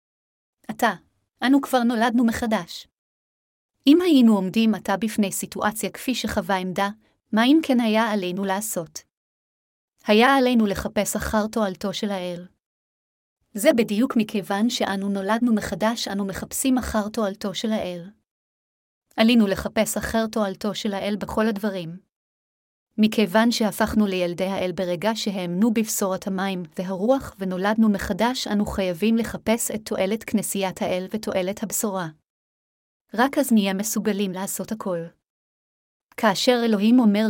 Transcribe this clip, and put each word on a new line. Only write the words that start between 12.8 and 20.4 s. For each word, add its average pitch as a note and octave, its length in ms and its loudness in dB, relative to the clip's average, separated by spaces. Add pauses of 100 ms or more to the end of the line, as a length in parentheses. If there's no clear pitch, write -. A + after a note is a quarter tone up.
זה A3+ 160 4
בדיוק A3+ 440 0
מכיוון G#3 520 0
שאנו G3 400 -2
נולדנו G#3+ 440 0
מחדש, G#3 540 -2
אנו G3+ 180 -4
מחפשים B3+ 520 -2
אחר G#3+ 320 -2
תועלתו G#3 440 -4
של A3 180 -4
האל. F3+ 380 -6 (1080)
עלינו A3+ 300 6
לחפש G3+ 500 -2
אחר A3 300 -2
תועלתו G3+ 480 -4